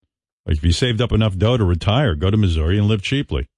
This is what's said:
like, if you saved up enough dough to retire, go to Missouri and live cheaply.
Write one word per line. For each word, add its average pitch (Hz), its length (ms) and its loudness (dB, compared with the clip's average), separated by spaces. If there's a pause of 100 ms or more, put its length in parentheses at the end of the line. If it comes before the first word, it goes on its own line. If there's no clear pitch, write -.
(460)
like, 82 120 0
if 76 60 -6
you 85 80 2
saved 117 300 0
up 120 100 -2
enough 107 260 0
dough 110 200 2
to 113 80 0
retire, 98 500 0
go 87 160 0
to 107 60 2
Missouri 87 400 0
and 104 100 2
live 107 140 0
cheaply. 131 460 -6 (100)